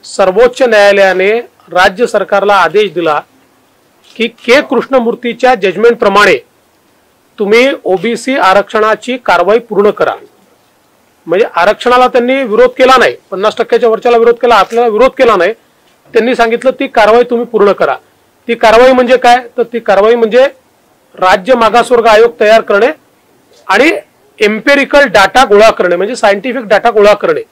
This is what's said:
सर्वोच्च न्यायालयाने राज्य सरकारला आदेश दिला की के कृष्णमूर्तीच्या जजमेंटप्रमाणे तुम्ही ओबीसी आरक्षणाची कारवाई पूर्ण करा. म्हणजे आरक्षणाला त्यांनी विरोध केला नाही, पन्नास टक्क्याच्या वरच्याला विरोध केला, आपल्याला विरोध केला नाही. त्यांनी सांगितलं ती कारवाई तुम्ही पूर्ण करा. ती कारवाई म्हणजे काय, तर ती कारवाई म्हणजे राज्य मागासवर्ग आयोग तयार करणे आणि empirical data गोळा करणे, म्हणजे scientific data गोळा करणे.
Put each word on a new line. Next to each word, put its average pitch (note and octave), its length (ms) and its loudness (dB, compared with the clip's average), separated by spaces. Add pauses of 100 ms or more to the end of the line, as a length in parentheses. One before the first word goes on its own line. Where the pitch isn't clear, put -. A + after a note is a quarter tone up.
सर्वोच्च G#3 580 0
न्यायालयाने G3+ 760 2 (320)
राज्य F#3+ 340 0
सरकारला G3+ 480 -2
आदेश F#3 380 0
दिला D#3 300 -4 (920)
की A3+ 120 -4
के A#3+ 320 -2
कृष्णमूर्तीच्या A#3+ 960 -2
जजमेंटप्रमाणे G3+ 920 0 (920)
तुम्ही A3+ 300 0 (160)
ओबीसी A3+ 520 -4
आरक्षणाची G#3+ 800 -2
कारवाई F#3 420 0
पूर्ण G#3 320 -2
करा. C#3+ 240 -4 (1120)
म्हणजे F3+ 280 0
आरक्षणाला B3 520 0
त्यांनी B3+ 360 -2
विरोध A#3+ 260 0
केला C4 300 0
नाही, G#3+ 160 0 (160)
पन्नास G3 260 -4
टक्क्याच्या A#3 320 -2
वरच्याला A#3 300 -2
विरोध A#3 160 2
केला, A#3+ 200 0
आपल्याला A3+ 340 0
विरोध A3+ 220 2
केला A#3+ 260 0
नाही. F3+ 160 -2 (600)
त्यांनी A#3 220 -2
सांगितलं A#3 360 -2
ती C4 160 -8
कारवाई A3+ 360 2
तुम्ही A#3+ 240 -4
पूर्ण G3 260 0
करा. D3+ 240 -4 (520)
ती A#3 60 -4
कारवाई A#3 380 4
म्हणजे B3+ 240 2
काय, A#3+ 200 2 (220)
तर B3 40 -4
ती A3+ 160 -6
कारवाई A3 360 0
म्हणजे A#3 300 2 (680)
राज्य F#3 400 0
मागासवर्ग A3+ 520 0
आयोग A3+ 240 4 (100)
तयार A3 200 2
करणे G#3 260 0 (800)
आणि B3 260 0 (480)
empirical C#4 640 0
data G#3 400 2
गोळा G#3 260 4
करणे, F3+ 260 -2
म्हणजे G3+ 200 -4
scientific A3 480 -4
data G#3 260 0
गोळा G#3 240 2
करणे. E3+ 260 -4 (120)